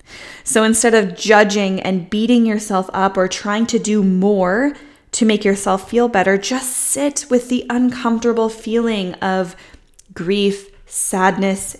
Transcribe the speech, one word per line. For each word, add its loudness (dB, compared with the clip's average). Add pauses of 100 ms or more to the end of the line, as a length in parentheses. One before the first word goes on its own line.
(440)
So 2
instead 4
of 2
judging 2
and -4
beating 2
yourself -2
up 0
or 2
trying -2
to 0
do 0
more 2 (360)
to -2
make 2
yourself 0
feel 2
better, 2
just -6
sit -2
with 0
the -2
uncomfortable 0
feeling -4
of -4 (580)
grief, -2 (180)
sadness, -2